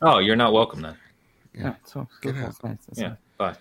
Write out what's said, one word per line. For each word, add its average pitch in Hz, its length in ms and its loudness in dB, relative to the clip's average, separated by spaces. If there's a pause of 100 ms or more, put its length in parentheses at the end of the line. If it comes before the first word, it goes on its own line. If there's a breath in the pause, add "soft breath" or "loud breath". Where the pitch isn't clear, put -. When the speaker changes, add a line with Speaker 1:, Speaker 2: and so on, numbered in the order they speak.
Speaker 1:
Oh, 147 160 6
you're 107 180 4
not 113 160 4
welcome 113 280 2
then. 78 140 -12 (580)
Speaker 2:
Yeah. - 100 -12
Speaker 3:
Yeah, 135 100 -6 (100)
so, - 100 -20
so 135 140 -10 (140)
Speaker 2:
Get 135 140 -6
Speaker 3:
cool. 135 80 -6
Speaker 2:
out. 117 80 -8
Speaker 3:
It's - 120 -18
nice. 110 140 -10 (100)
That's 110 140 -14
Speaker 1:
Yeah, 95 80 -4
Speaker 3:
nice. 113 80 -12 (200)
Speaker 1:
bye. 92 240 -4